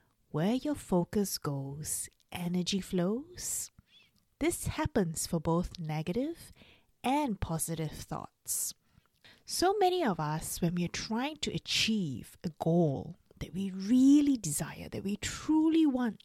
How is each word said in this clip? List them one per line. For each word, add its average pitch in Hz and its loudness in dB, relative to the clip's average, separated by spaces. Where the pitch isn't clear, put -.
"Where 185 0
your 294 -2
focus 190 0
goes, 139 -6
energy 180 -2
flows"? 220 -4
This - -2
happens 196 -2
for 170 -2
both 165 0
negative 175 -4
and 262 0
positive 160 -4
thoughts. - -8
So 370 2
many 359 4
of 196 0
us, 156 -4
when 175 2
we 175 0
are 170 -2
trying 254 -4
to - -4
achieve - -2
a 175 -4
goal 165 0
that - -12
we 190 -4
really 262 6
desire, 160 -6
that - -6
we 202 -2
truly 320 4
want 247 2